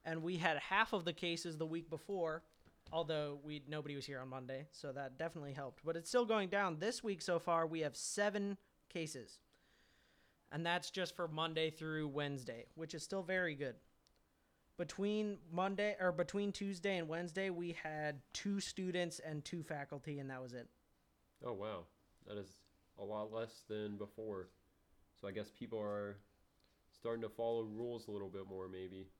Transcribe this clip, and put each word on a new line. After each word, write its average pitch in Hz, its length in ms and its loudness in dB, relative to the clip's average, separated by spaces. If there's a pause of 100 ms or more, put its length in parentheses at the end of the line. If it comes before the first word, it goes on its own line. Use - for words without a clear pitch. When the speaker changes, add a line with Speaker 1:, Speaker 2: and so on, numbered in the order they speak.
Speaker 1:
and 165 180 -2
we 175 140 0
had 165 220 4
half 202 340 4
of 190 140 2
the 170 80 2
cases 165 440 0
the 160 80 2
week 160 240 -2
before, 160 540 0 (480)
although 151 500 2
we, 151 280 -6
nobody 151 260 -2
was 135 100 -4
here 139 140 -4
on 131 80 -4
Monday, 131 460 -4
so 147 180 -6
that 131 260 -4
definitely 160 360 -2
helped. 135 320 -6
But 165 100 2
it's 165 140 -4
still 247 160 8
going 208 240 4
down. 185 300 4
This 226 220 2
week 196 200 0
so 175 180 4
far, 165 260 6
we 160 140 0
have 151 160 0
seven 202 640 2 (320)
cases. 151 500 -6 (1120)
And 156 140 -2
that's 175 260 2
just 180 240 -2
for 170 140 -2
Monday 160 400 0
through 156 400 -2
Wednesday, 135 560 -4 (100)
which 165 180 -8
is 160 100 -6
still 196 200 -2
very 175 320 2
good. 135 240 -4 (960)
Between 202 640 0 (100)
Monday, 196 520 2
or 180 100 8
between 196 400 2
Tuesday 196 460 0
and 165 100 0
Wednesday, 175 420 0
we 175 220 0
had 151 500 -2 (120)
two 202 260 2
students 180 600 0
and 151 260 -4
two 170 180 -4
faculty, 143 560 -4
and 135 120 -4
that 127 100 -4
was 127 120 -8
it. 123 140 -8 (760)
Speaker 2:
Oh, 123 80 0
wow. 98 320 -2 (420)
That 104 100 -4
is 101 200 -6 (420)
a 104 40 -6
lot 107 280 -2
less 113 360 -4
than 107 300 -2
before. 101 520 -6 (720)
So 98 80 -6
I 98 40 -2
guess 104 180 -2
people 113 300 -6
are 104 380 -2 (720)
starting 117 320 0
to 110 60 -2
follow 117 340 2
rules 113 440 -4
a 110 40 -6
little 101 180 -4
bit 95 180 -6
more, 95 200 -6
maybe. 92 400 -6 (120)